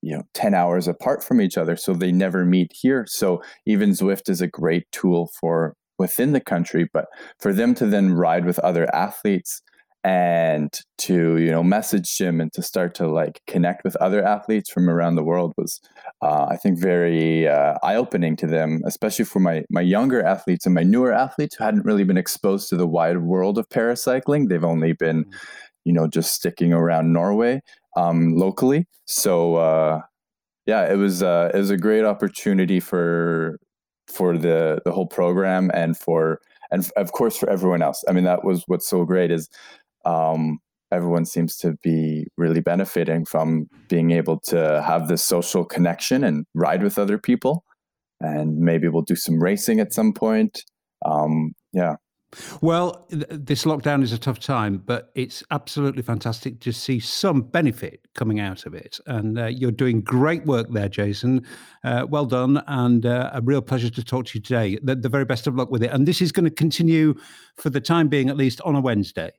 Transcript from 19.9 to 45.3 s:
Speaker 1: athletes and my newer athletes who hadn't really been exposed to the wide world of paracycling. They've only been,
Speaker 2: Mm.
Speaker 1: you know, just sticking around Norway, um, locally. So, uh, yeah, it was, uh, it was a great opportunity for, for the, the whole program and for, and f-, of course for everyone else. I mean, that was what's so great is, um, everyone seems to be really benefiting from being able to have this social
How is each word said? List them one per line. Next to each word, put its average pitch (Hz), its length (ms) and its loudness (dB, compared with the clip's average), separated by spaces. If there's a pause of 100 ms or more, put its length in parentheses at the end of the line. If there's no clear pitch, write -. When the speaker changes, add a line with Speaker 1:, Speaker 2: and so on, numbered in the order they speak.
Speaker 1:
athletes 92 440 0
and 92 80 4
my 85 80 4
newer 113 320 4
athletes 139 420 -2
who 110 80 -6
hadn't 107 220 0
really 104 180 2
been 92 140 2
exposed 98 500 -2
to 92 80 -2
the 87 100 2
wide 85 360 0
world 92 340 0
of 110 140 -4
paracycling. 127 800 0
They've 85 120 2
only 82 300 2
been, 80 320 0
Speaker 2:
Mm. - 80 -14 (540)
Speaker 1:
you 87 80 2
know, 80 140 2
just 82 240 -2
sticking 87 420 0
around 82 400 2
Norway, 110 480 0 (340)
um, 85 380 2
locally. 127 520 2 (200)
So, 85 500 2
uh, 80 440 2 (680)
yeah, 104 240 2
it 98 60 4
was, 98 260 2
uh, 87 300 2
it 95 60 2
was 101 120 0
a 98 60 2
great 107 280 2
opportunity 98 760 0
for, 85 800 0 (480)
for 87 320 0
the, 80 460 2
the 87 80 0
whole 92 140 -2
program 92 680 0
and 82 220 0
for, 80 440 0 (300)
and 92 140 -2
f-, - 120 -10
of 98 160 -2
course 117 240 0
for - 140 -2
everyone 90 320 2
else. 71 260 -2
I 92 40 2
mean, 90 120 4
that 90 200 2
was 90 220 0
what's 90 220 -2
so 90 160 2
great 90 260 2
is, 82 200 -2 (560)
um, 80 520 0 (320)
everyone 85 360 0
seems 85 320 -2
to 82 240 -2
be 80 440 -2 (120)
really 82 220 0
benefiting 85 680 -2
from 80 420 -2 (200)
being 82 220 2
able 82 380 0
to 78 380 2
have 82 220 0
this 85 140 0
social 87 440 -2